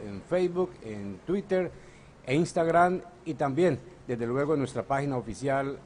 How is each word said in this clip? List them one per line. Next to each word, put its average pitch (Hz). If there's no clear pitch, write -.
en 101
Facebook, 180
en 101
Twitter 185
e 127
Instagram 170
y 156
también, 143
desde 117
luego, 143
en 147
nuestra 120
página 139
oficial 135